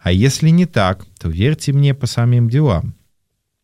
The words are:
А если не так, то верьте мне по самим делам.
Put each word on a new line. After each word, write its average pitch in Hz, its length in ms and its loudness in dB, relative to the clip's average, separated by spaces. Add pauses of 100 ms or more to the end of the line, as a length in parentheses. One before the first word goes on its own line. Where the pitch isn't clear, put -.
А 87 100 -2
если 135 380 0
не 175 180 4
так, 95 400 -2 (140)
то 87 80 -8
верьте 123 440 -2
мне 143 220 2
по 131 120 -6
самим 120 440 0
делам. 123 460 -2 (680)